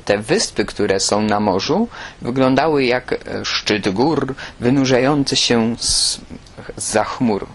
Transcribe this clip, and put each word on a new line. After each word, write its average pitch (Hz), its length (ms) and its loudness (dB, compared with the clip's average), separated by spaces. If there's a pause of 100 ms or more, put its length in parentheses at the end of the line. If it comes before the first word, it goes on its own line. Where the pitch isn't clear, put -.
te 104 120 2
wyspy, 113 480 -2
które 98 340 0
są 104 220 0
na 104 180 2
morzu, 107 480 0 (340)
wyglądały 131 640 2
jak, 123 300 0
e, - 320 -6
szczyt 104 440 -2
gór 135 460 0 (240)
wynurzający 135 760 2
się 117 440 2
z, - 420 -2 (560)
zza - 260 0
chmur. 107 520 0